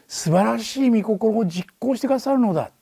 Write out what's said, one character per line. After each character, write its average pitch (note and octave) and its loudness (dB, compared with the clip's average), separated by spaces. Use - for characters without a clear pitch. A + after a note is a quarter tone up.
素 - -6
晴 F3+ 4
ら A#3 0
し C4+ -2
い B3 4
御 A3 4
心 G#3+ 0
を A3+ 0
実 F3 -4
行 B3+ -2
し - -12
て C#4 -2
く B3 -2
だ C4 0
さ C4+ -2
る C4+ 2
の G#3+ 2
だ C#3+ -2